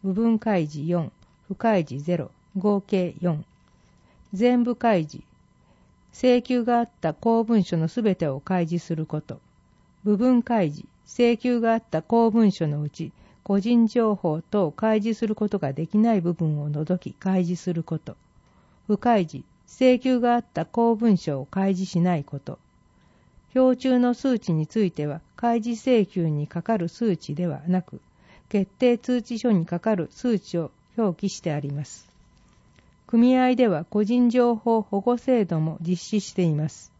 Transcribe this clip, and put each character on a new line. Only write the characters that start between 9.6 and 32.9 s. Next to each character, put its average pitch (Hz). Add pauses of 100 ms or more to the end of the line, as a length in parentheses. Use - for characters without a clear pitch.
部 208
分 240
開 208
示、 - (200)
請 240
求 247
が 226
あ 226
っ 233
た 160
公 233
文 220
書 170
の 147
う 147
ち、 156 (300)
個 196
人 233
情 220
報 165
等 190
開 220
示 214
す 226
る 214
こ 208
と 202
が 139
で 160
き 208
な 226
い 196
部 170
分 156
を 147
除 156
き -
開 190
示 170
す 180
る 165
こ 160
と。 - (680)
不 208
開 214
示、 135 (220)
請 254
求 254
が 240
あ 240
っ 233
た -
公 233
文 220
書 139
を 143
開 196
示 185
し 175
な 180
い 143
こ -
と。 - (1000)
表 254
中 254
の 247
数 254
値 -
に 156
つ 220
い 185
て 147
は、 147 (160)
開 233
示 226
請 233
求 170
に 147
か 170
か 170
る 170
数 208
値 -
で 175
は 143
な 180
く、 - (480)
決 196
定 240
通 247
知 233
書 233
に 165
か 175
か 220
る 170
数 233
値 -
を 160 (260)
表 208
記 202
し -
て 165
あ 147
り 139
ま 143
す。 - (960)